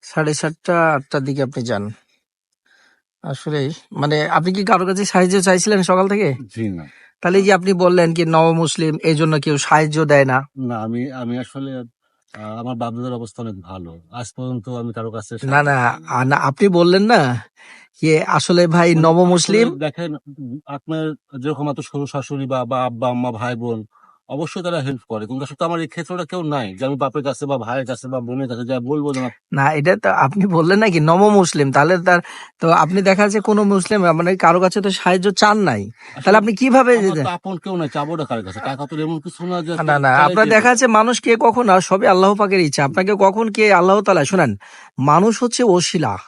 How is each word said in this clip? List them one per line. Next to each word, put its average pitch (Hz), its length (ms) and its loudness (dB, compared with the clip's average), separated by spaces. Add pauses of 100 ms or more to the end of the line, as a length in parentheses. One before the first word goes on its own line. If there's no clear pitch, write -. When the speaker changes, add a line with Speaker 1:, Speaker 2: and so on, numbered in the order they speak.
Speaker 1:
সাড়ে 151 300 -4
সাতটা, 160 420 -4 (160)
আটটার 143 320 -4
দিকে 139 180 -4
আপনি 131 200 -6
যান। 110 220 -4 (1400)
আসলেই, 147 440 -6 (240)
মানে, 147 240 -2 (120)
আপনি 165 240 0
কি 202 120 -2
কারোর 185 220 2
কাছে 190 180 -2
সাহায্য 185 380 2
চাইছিলেন 190 400 2
সকাল 185 260 2
থেকে? 202 200 0 (160)
Speaker 2:
জি 113 240 -8
না। 85 160 -8 (360)
Speaker 1:
তাহলে 180 180 0
এই 196 60 4
যে 196 80 4
আপনি 185 200 0
বললেন 180 420 4
কি 170 100 -2
নবমুসলিম, 160 760 2
এই 160 120 2
জন্য 156 260 0
কেউ 147 180 -2
সাহায্য 151 460 2
দেয় 143 200 6
না। 131 140 2 (180)
Speaker 2:
না, 123 200 -6
আমি, 113 240 -6 (120)
আমি 120 260 -8
আসলে, 135 320 -10 (640)
আহ, 107 240 -12
আমার 120 180 -8
বাপ 120 180 -6
দাদার 123 180 -8
অবস্থা 117 300 -12
অনেক 110 180 -10
ভালো। 90 300 -16 (220)
আজ 120 200 -12
পর্যন্ত 127 360 -10
আমি 120 240 -10
কারো 113 180 -10
কাছে 107 220 -12 (120)
Speaker 1:
না, 139 180 2
না, 143 120 0
Speaker 2:
সাহায্য 123 340 -2
Speaker 1:
আ, 131 160 -4
না, 139 120 2
আপনি - 320 0
বললেন 180 340 4
না 214 180 4 (840)
যে 156 100 2 (120)
আসলে 175 420 2
ভাই 170 220 4
Speaker 2:
মানে, 160 140 4
Speaker 1:
নবমুসলিম 180 680 4
Speaker 2:
আসলে 143 100 -8
দেখেন, 156 320 -6 (560)
আপনার 156 380 -8 (360)
যেরকম 147 280 -6
এত 139 120 -6
শ্বশুর 143 260 -8
শাশুড়ি 139 400 -8
বা, 131 180 -4
বা 127 200 -4
আব্বা 123 240 -4
আম্মা 123 240 -2
ভাই 120 220 -6
বোন, 117 240 -6 (500)
অবশ্যই 156 340 -8
তারা 170 180 -4
হেল্প 135 280 -6
করে, 107 180 -8
কিন্তু 131 180 -8
আসলে 143 140 -16
তো 175 60 -4
আমার 170 160 -2
এই 160 80 -8
ক্ষেত্রটা 180 360 -10
কেউ 180 180 -8
নাই 147 320 -4
যে 98 100 -10
আমি 139 120 -2
বাপের 139 260 -4
কাছে 139 240 -6
বা 139 120 -2
ভাইয়ের 127 280 -6
কাছে - 220 -10
বা 131 120 -6
বোনের 123 280 -6
কাছে 120 180 -8
যা 127 140 -4
বলবো 143 320 -4
যে 131 80 -4
আমার 123 120 -6 (200)
Speaker 1:
না, 139 200 0
এটা 151 240 0
তো 196 140 -2
আপনি 185 360 0
বললেন 175 320 2
নাকি 196 220 2
নবমুসলিম, 170 720 4
তাহলে 147 300 4
তার, 180 180 4 (380)
তো - 120 -2
আপনি 170 320 2
দেখা 190 200 4
যাচ্ছে 208 180 0
কোনো 208 240 2
মুসলিম, 202 340 2 (140)
মানে, 170 240 0
কারো 175 240 4
কাছে 185 200 0
তো 196 100 -2
সাহায্য 185 420 0
চান 208 260 4
নাই, 131 240 0
Speaker 2:
আসলে - 400 -16
Speaker 1:
তাহলে 202 160 6
আপনি 214 140 0
কিভাবে 247 400 2
Speaker 2:
আমার 226 120 4
Speaker 1:
যেতে 165 180 0
Speaker 2:
তো 180 80 -4
আপন 185 260 -8
কেউ 190 200 -10
নাই, 160 120 -4
চাবো 147 280 -6
না 156 80 -6
কার 117 180 -6
কাছে? 92 180 -12
টাকা 135 260 -8
তো 147 100 -14
এমন 156 240 -6
কিছু 170 260 -14
না 180 160 -4
যে 156 80 -8
Speaker 1:
না, 156 280 0
না, 139 120 2
Speaker 2:
চাইতে 135 120 4
Speaker 1:
আপনার 180 220 4
Speaker 2:
হবে। 214 100 2
Speaker 1:
দেখা 214 140 6
যাচ্ছে 254 180 4
মানুষ 226 340 2
কে 247 200 2
কখন 247 280 2
আর 185 120 6
সবই 196 260 0
আল্লাহ 190 280 4
পাকের 196 260 0
ইচ্ছা। 151 240 0
আপনাকে 185 360 0
কখন 202 280 2
কে 214 240 0
আল্লাহ 185 300 4
তাআলা, 185 220 2
শোনেন, 147 280 0 (460)
মানুষ 160 440 4
হচ্ছে 247 220 -2
ওসিলা। 175 500 2 (140)